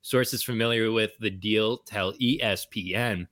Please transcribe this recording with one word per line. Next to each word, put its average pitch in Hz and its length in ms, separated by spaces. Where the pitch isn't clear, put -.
Sources 127 380
familiar 113 480
with 110 300
the 110 100
deal 107 480
tell 101 400
E 123 240
S 101 240
P 90 280
N. 104 380